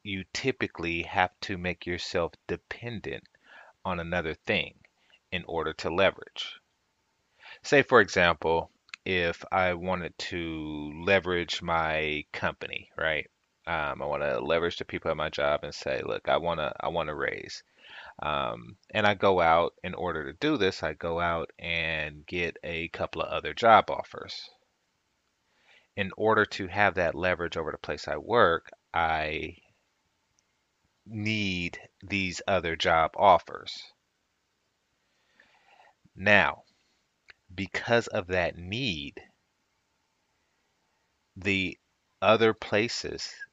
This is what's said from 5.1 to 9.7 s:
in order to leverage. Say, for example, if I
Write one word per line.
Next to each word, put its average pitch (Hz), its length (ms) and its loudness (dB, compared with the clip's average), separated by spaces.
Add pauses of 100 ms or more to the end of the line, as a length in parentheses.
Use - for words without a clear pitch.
in - 140 -4
order 80 300 -4
to - 160 -4
leverage. - 680 0 (1040)
Say, 139 180 6
for 123 180 6
example, 85 720 2 (320)
if 87 480 0
I 92 220 2